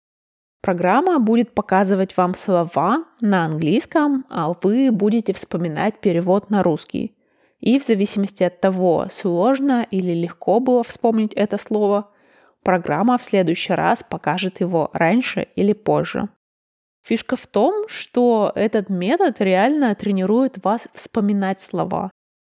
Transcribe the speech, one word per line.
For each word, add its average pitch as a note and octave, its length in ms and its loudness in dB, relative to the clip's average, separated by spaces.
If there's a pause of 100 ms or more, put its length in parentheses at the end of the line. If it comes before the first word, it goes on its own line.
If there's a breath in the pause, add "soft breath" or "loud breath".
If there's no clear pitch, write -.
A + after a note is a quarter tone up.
(600)
Программа G#3+ 600 2
будет A3+ 340 2
показывать G3 640 0
вам F#3 160 2
слова F3+ 720 0 (160)
на F#3+ 240 2
английском, C4 840 0
а E3 240 -2 (100)
вы B3 300 2
будете G#3 400 0
вспоминать E3+ 680 -4
перевод F#3 500 0
на G#3 120 2
русский. - 540 -2 (440)
И B3 180 2
в C4+ 60 -6
зависимости G3+ 580 -2
от F3+ 180 0
того, F#3 500 2
сложно A#3+ 800 0
или F3+ 240 -2
легко E3+ 460 0
было B3 220 2
вспомнить A3 520 -2
это G#3 240 -2
слово, G#3 520 -2 (540 soft breath)
программа F#3 540 2
в - 40 -14
следующий F3+ 520 0
раз E3+ 280 0
покажет F3+ 580 -4
его F3 340 0
раньше F#3 520 0 (100)
или G3+ 180 2
позже. E3 560 -2 (760)
Фишка A3+ 300 -4
в - 100 -10
том, G4 400 0
что A#3+ 680 0
этот G#3 340 -2
метод A3 520 0
реально A3 540 2
тренирует G3+ 680 0
вас G#3+ 300 -2
вспоминать G3+ 680 -2
слова. F3 500 -6 (320)